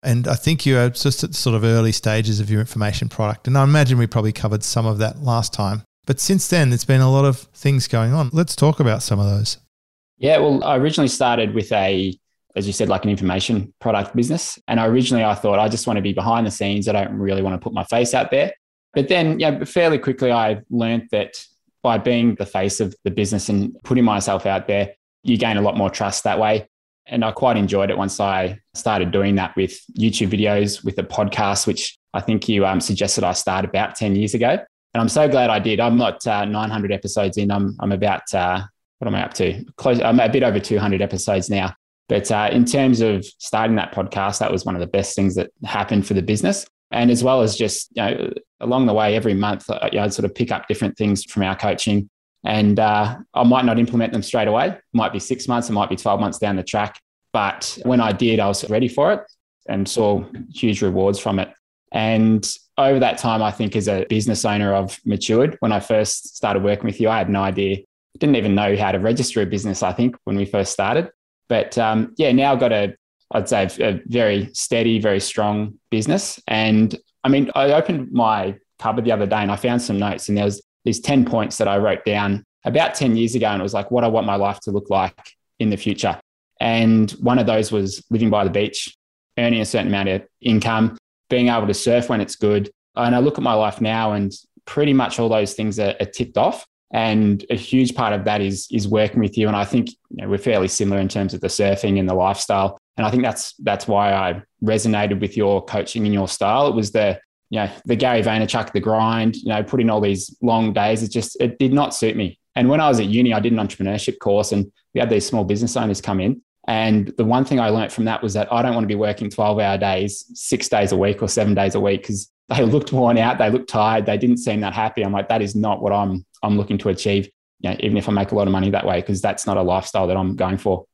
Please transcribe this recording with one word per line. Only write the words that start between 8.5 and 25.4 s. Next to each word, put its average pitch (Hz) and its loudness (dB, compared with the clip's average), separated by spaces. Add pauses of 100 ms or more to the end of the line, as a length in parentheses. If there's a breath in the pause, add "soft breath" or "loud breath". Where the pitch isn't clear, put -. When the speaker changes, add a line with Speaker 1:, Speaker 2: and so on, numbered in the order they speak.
Speaker 1:
talk 147 2
about 117 2
some 98 0
of 101 2
those. 101 0 (580)
Speaker 2:
Yeah, 147 4
well, 147 2
I 147 2
originally 147 2
started 117 0
with 107 -2
a, 95 0 (380)
as 101 -2
you 101 -4
said, 101 0
like, 95 0
an 104 2
information 95 0
product 104 -2
business. 123 -2
And 113 0
originally 120 2
I 107 2
thought, 101 2
"I 107 2
just 113 -4
wanna 107 -2
be 101 -2
behind 113 0
the 101 -4
scenes. 101 -2
I - 0
don't 101 -2
really 98 0
wanna 95 -2
put - -8
my 98 -4
face 120 0
out 127 0
there." 139 0 (440)
But 139 0
then, 160 2
yeah, 151 0
fairly 160 2
quickly, 131 0
I 110 0
learned 117 -2
that 104 -2 (460)
by 117 2
being 117 2
the 101 -4
face 98 -2
of 101 -2
the 98 -2
business 101 -2
and 101 -2
putting 127 2
myself 101 0
out 95 -2
there, 101 -2 (300)
you 117 2
gain 113 0